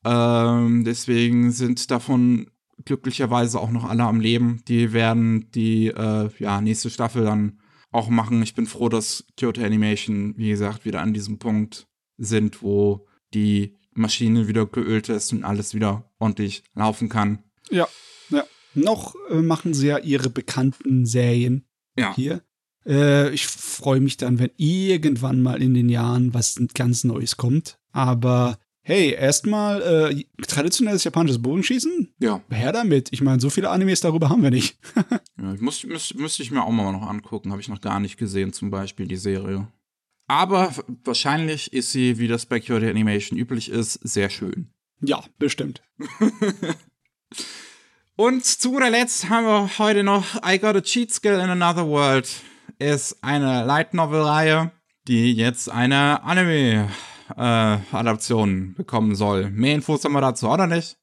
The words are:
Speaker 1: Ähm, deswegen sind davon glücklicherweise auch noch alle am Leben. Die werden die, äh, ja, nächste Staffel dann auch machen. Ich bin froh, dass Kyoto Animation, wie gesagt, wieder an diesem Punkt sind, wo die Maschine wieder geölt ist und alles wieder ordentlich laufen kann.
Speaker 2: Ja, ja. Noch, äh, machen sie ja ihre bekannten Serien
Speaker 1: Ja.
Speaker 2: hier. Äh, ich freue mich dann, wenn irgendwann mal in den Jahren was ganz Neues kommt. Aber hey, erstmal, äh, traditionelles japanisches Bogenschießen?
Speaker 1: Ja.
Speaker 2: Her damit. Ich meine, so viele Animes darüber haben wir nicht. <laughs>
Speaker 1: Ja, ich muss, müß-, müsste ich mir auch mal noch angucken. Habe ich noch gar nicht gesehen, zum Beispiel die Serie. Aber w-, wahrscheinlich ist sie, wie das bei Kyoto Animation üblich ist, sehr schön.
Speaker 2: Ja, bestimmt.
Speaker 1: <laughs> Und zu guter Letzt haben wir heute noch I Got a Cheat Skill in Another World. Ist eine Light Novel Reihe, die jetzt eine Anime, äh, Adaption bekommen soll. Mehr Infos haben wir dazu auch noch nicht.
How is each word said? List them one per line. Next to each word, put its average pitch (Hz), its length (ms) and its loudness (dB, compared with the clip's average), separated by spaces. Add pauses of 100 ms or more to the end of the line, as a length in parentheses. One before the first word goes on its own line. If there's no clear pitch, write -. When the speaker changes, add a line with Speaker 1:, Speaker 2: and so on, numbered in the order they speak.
Speaker 1:
Ähm, 117 800 4
deswegen 120 640 2
sind 123 400 -2
davon 123 600 2 (340)
glücklicherweise 123 720 -2
auch 110 120 -4
noch 117 140 -2
alle 117 200 0
am 113 160 2
Leben. 117 480 2
Die 117 240 2
werden 113 600 2
die, 110 340 2
äh, 107 420 -2 (100)
ja, 101 220 -2
nächste 110 300 -2
Staffel 117 340 -2
dann 104 340 0 (320)
auch 113 200 -2
machen. 117 320 2
Ich 110 120 -4
bin - 120 -2
froh, 117 240 -2
dass 110 340 -4 (140)
Kyoto 120 240 -2
Animation, 104 760 0
wie 110 140 -2
gesagt, 104 340 -2
wieder 104 160 -4
an 107 140 -2
diesem 104 240 -6
Punkt 107 480 -4 (320)
sind, 107 440 -2
wo 101 440 2 (260)
die 104 440 0 (160)
Maschine 113 540 2
wieder 107 200 0
geölt 110 420 -2
ist 107 240 -4
und 107 120 -4
alles 101 300 -4
wieder 107 440 -2
ordentlich 107 460 -2 (100)
laufen 107 340 -2
kann. 104 340 -2 (280)
Speaker 2:
Ja, 175 180 0 (400)
ja. 285 160 0 (300)
Noch, 190 400 0 (160)
äh, 160 60 0
machen 165 360 0
sie 139 140 2
ja 147 120 2
ihre 139 300 0
bekannten 131 800 0
Serien 120 580 2 (320)
Speaker 1:
Ja. 104 180 0
Speaker 2:
hier. 151 280 -4 (440)
Äh, 143 440 4
ich - 160 -4
freue - 540 -2
mich 139 180 2
dann, 123 200 0
wenn 123 200 2
irgendwann 151 840 2
mal 127 220 0
in 131 100 4
den 120 160 4
Jahren 120 460 2
was 120 260 -2 (140)
ganz 123 300 0
Neues 117 320 -2
kommt. 131 420 -2 (140)
Aber 123 680 2 (240)
hey, 170 300 2
erstmal, 208 680 0 (320)
äh, 143 120 -6 (220)
traditionelles 180 580 0
japanisches 151 360 2
Bogenschießen? 240 760 -2
Speaker 1:
Ja. - 320 0
Speaker 2:
Her 123 220 -2
damit. 185 400 2
Ich 127 100 -4
meine, 131 180 4
so 135 80 0
viele 196 220 -2
Animes 185 300 2
darüber 165 280 0
haben 233 140 4
wir 135 80 4
nicht. 123 260 0 (180)
<laughs> 233 260 0 (200)
Speaker 1:
Ja, 95 120 -6
ich 98 80 -10
muss, 131 240 -4
müß-, 160 320 -10
müsste 151 260 -6
ich 123 100 -10
mir 135 100 0
auch 110 80 -4
mal 104 220 0
noch 98 160 -8
angucken. 104 440 -10
Habe 101 80 -8
ich - 80 -14
noch 101 120 -10
gar 101 200 -4
nicht 98 160 -6
gesehen, 98 360 -4
zum 101 180 -8
Beispiel 98 380 -8
die 92 80 -6
Serie. 98 520 -6 (580)
Aber 180 500 2
w-, - 60 -12 (220)
wahrscheinlich 151 680 -2
ist 127 200 -2
sie, 123 260 2
wie 117 100 0
das 117 180 -2
bei 120 140 -2
Kyoto 113 260 -2
Animation 104 520 0
üblich 120 300 -6
ist, 113 340 -4
sehr 98 280 -2
schön. - 400 -8 (300)
Speaker 2:
Ja, 143 220 -2 (160)
bestimmt. 139 440 -4 (260)
Speaker 1:
<laughs> - 140 -4 (1900)
Und 247 280 2
zu - 260 0
guter 254 200 2
Letzt 240 380 0
haben 226 180 2
wir 202 320 2
heute 208 260 4
noch 202 320 2 (100)
I 190 120 2
Got 208 180 2
a 190 40 4
Cheat 240 320 -2
Skill 208 220 2
in 185 160 0
Another 175 380 2
World. 139 400 4 (500)
Ist 143 460 -2
eine 131 400 0
Light 147 280 0
Novel 156 300 0
Reihe, 156 480 2 (380)
die 120 240 4
jetzt 117 360 0
eine 139 540 2
Anime, 143 680 2 (480)
äh, - 40 -14
Adaption 107 1300 0
bekommen 110 420 0
soll. 101 340 0
Mehr 123 240 2
Infos 147 300 -2
haben 147 80 0
wir 139 80 2
dazu 131 280 0
auch 156 100 2
noch 190 100 2
nicht. 170 340 -4